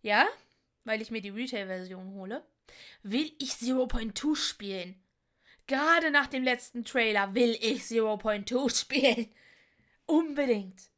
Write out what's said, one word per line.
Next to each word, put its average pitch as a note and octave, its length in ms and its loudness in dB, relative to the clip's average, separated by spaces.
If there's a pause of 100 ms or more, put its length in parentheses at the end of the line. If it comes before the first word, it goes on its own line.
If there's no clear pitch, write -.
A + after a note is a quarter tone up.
ja, A3 280 4 (560)
weil A3 180 -4
ich A3 80 -12
mir A3+ 100 -6
die G3 100 -12
Retail-Version F#3+ 800 -8
hole, G3 340 -10 (560)
will C4 380 -2
ich C4 180 -6
Zero B3+ 300 0
Point A3+ 280 -2
Two D4+ 200 0
spielen. F#3 680 -6 (640)
Gerade D#4 460 2
nach C#4 160 4
dem C4 160 -2
letzten A#3+ 400 -2
Trailer G#3 500 0
will A#3 260 4
ich A3+ 260 -2
Zero A3 320 0
Point G#3 300 -2
Two B3+ 200 2
<laughs> - 0 -
spielen. A#3+ 680 2 (720)
Unbedingt. C#4 920 0